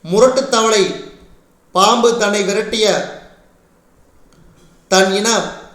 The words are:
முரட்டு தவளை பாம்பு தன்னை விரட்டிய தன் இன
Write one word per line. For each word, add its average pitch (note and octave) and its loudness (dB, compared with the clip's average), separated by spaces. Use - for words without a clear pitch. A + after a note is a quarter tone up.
முரட்டு B3 2
தவளை A3 0
பாம்பு A3+ 2
தன்னை G#3 -2
விரட்டிய G3 -2
தன் F#3+ 2
இன G#3 -2